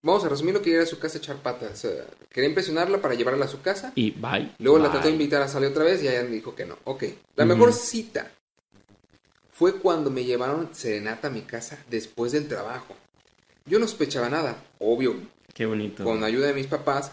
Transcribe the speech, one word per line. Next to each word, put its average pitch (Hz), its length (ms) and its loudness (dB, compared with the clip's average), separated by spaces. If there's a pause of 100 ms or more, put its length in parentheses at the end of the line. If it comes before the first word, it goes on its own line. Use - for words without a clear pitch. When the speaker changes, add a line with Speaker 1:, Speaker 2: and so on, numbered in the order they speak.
Speaker 1:
Vamos 180 220 2
a 165 40 0
resumir 147 260 0
lo 202 80 2
que 170 120 2
era 165 80 4
a 165 40 2
su 165 120 -10
casa 156 180 -6
a 151 40 -8
echar 143 160 -10
patas. 120 360 -8
O 95 40 -14
sea, 87 280 -6 (240)
quería 131 200 0
impresionarla 175 520 0
para 139 140 0
llevarla 127 320 0
a - 20 -8
su 139 140 -12
casa. 202 320 -4
Speaker 2:
Y 110 160 2
bye. 110 480 -4
Speaker 1:
Luego 139 200 8
la 156 60 6
Speaker 2:
Bye. 147 80 2
Speaker 1:
trató 139 160 0
de 156 60 4
invitar 147 280 2
a 135 60 0
salir 139 220 0
otra 156 140 0
vez 175 180 4
y 143 60 0
ella 123 160 0
dijo 117 300 -8
que 90 120 -8
no. 85 180 -14
Ok. - 200 -6 (320)
La - 80 4
Speaker 2:
Ujú. - 100 6
Speaker 1:
mejor 233 180 10
cita - 580 -4 (1200)
fue 190 280 2
cuando 160 320 2
me 127 140 -4
llevaron 127 500 -2
serenata 110 540 -4
a - 20 -4
mi 113 120 -8
casa - 360 -12 (100)
después 117 440 -4
del 147 160 -2
trabajo. 113 460 -10 (680)
Yo 185 140 2
no 226 100 2
sospechaba 135 400 -2
nada, 139 340 -2 (160)
obvio. 120 380 2 (380)
Speaker 2:
Qué 117 100 -4
bonito. 107 400 -4
Speaker 1:
Con 110 180 0
ayuda 120 260 2
de 143 60 0
mis 135 120 -4
papás, 139 460 -2